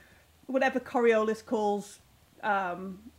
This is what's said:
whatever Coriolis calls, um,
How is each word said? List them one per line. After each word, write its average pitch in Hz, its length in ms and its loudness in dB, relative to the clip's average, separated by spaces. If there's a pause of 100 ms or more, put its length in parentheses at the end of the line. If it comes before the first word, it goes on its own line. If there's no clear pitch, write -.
(480)
whatever 262 320 2
Coriolis 220 640 2
calls, 208 560 -2 (420)
um, 190 560 -2 (200)